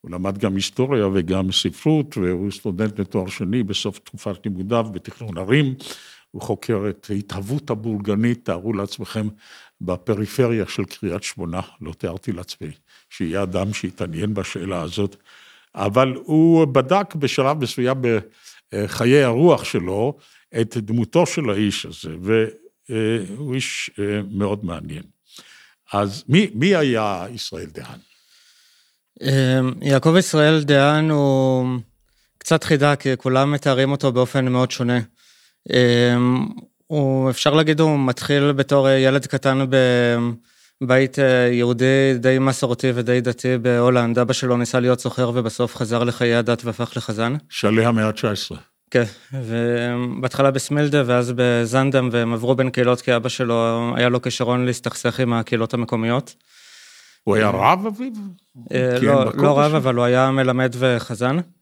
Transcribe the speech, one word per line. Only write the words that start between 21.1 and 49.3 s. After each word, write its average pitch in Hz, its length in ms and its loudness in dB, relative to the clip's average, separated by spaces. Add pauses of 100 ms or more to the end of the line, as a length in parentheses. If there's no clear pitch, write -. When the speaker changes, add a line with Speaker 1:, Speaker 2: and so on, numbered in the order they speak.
Speaker 1:
של 143 240 -4
האיש 101 360 -2
הזה, 82 360 -14
והוא 110 1300 -4
איש, - 340 -6 (100)
אה, 104 220 -2 (100)
מאוד 101 340 -2
מעניין. 78 380 -10 (920)
אז 101 340 -2
מי, 185 260 4
מי 175 220 2
היה 107 580 0
ישראל 87 400 -12
דהן? 67 260 -16 (1200)
Speaker 2:
אמ, 131 600 2
יעקב 143 360 4
ישראל 156 460 4
דהן 147 460 4
הוא 135 560 2 (720)
קצת - 260 0
חידה, 143 320 2
כי 135 220 -2
כולם 135 340 2
מתארים 135 400 2
אותו 139 200 0
באופן 127 360 0
מאוד 127 240 0
שונה. 123 280 0 (760)
אמ, 123 720 4 (420)
הוא, 135 420 0
אפשר 139 240 2
להגיד, 156 260 4
הוא 156 200 4
מתחיל 139 520 0
בתור, 135 360 2
אה, 135 60 6
ילד 135 320 2
קטן 135 400 0 (1160)
בבית, 131 380 2
אה, 127 320 4
יהודי 127 680 2
די 131 200 2
מסורתי 131 560 0
ודי 123 260 0
דתי 127 360 -2
בהולנד. 120 640 2
אבא 120 140 2
שלו 123 240 0
ניסה 120 220 0
להיות 123 200 2
סוחר 123 340 -2
ובסוף 120 420 -2
חזר 117 280 -2
לחיי 120 320 0
הדת 120 300 0
והפך 117 320 -6
לחזן. 117 380 -4 (140)
Speaker 1:
שלהי 110 360 2
המאה 110 260 2
תשע 107 200 -4
עשרה. - 260 -8 (340)
Speaker 2:
כן, 120 120 4 (300)